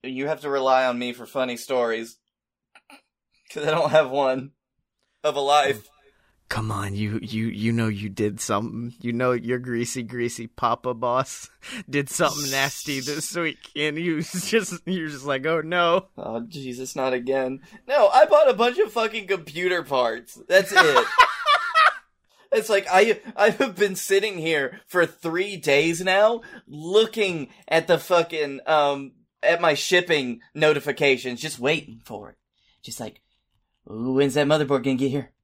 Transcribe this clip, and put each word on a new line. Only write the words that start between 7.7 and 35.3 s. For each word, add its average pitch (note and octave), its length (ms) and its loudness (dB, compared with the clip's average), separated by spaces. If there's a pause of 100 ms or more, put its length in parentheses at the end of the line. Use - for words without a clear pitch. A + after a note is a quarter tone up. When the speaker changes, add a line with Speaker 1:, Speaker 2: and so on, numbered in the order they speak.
Speaker 2:
know A#2 160 0
you G#2 220 -6
did G#2 320 -2
something. A2+ 600 -6
You A#2+ 120 -4
know B2+ 200 0
your A#2+ 260 -4
greasy, A#2+ 440 -6
greasy A#2 440 -8
papa A#2+ 460 -4
boss B2 560 -4 (200)
<laughs> A#3+ 200 -14
did C#3 200 -2
something D3 420 -2
nasty C3+ 500 -4
this D3 340 -6
week, E3 220 -4 (180)
and D3+ 220 -4
you E3 240 -2
<laughs> - 0 -
just, F3+ 520 -4 (120)
you're E3+ 240 -4
just C#3 160 -12
like, C3+ 200 -2
"Oh, D#3+ 160 0
no." F3 460 2 (100)
Speaker 1:
Oh, A#2 240 -8
Jesus, B2+ 540 -12
not C3 180 0
again. C3 480 -2 (260)
No, B3+ 220 4
I C#4 160 6
bought D4+ 240 6
a A#3+ 40 4
bunch A#3+ 260 0
of G4+ 120 2
fucking A3 360 -4
computer F3 560 -2
parts. B2 640 -2
That's F#3 260 4
it. F#4 380 6
Speaker 2:
<laughs> - 40 -4 (1400)
Speaker 1:
It's G#3+ 140 0
like, G3+ 240 2
I, G3+ 300 4 (160)
I G#3+ 140 4
have G#3+ 260 -2
been G3 180 0
sitting G3 420 -2
here D#3 480 -4
for F3 200 2
three F3 500 -6
days D#3+ 460 2
now, G3+ 400 4 (260)
looking F#3 800 0 (180)
at E3 220 0
the E3+ 100 4
fucking, D#3 680 -2
um, C#3+ 460 0 (280)
at E3+ 200 2
my E3 120 4
shipping D3 680 0 (120)
notifications, C#3 840 0
just C#3+ 200 -10
waiting B2 440 -4
for G#2 280 -14
it. - 40 -20 (480)
Just - 160 -16
like, A2+ 220 -14 (680)
"Ooh, A#2+ 260 -4
when's C#3 180 2
that C#3+ 140 2
motherboard C#3+ 360 2
gonna C3+ 140 0
get C3 140 -2
here?" C#3 200 -8 (120)